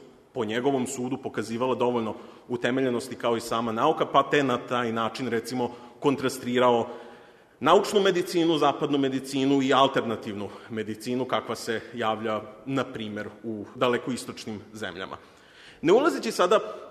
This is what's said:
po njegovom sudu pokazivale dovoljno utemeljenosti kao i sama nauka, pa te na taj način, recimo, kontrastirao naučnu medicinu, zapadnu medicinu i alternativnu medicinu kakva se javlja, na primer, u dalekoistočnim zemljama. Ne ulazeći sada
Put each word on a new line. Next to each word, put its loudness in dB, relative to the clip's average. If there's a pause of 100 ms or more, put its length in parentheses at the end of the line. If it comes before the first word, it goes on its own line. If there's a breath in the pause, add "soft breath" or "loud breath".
(340)
po -2
njegovom 0
sudu -6
pokazivale -2
dovoljno 0 (320 loud breath)
utemeljenosti 0
kao 0
i -4
sama -2
nauka, 2
pa 4
te 2
na 0
taj -2
način, -4
recimo, -2 (280 loud breath)
kontrastirao 2 (720 loud breath)
naučnu 6
medicinu, 2
zapadnu 2
medicinu 2
i 4
alternativnu 2 (200 loud breath)
medicinu -4
kakva -2
se -6 (120)
javlja, -2 (240)
na -2
primer, -8 (140)
u -8 (100)
dalekoistočnim -2 (120)
zemljama. -10 (640 loud breath)
Ne 6
ulazeći 2
sada 4 (320)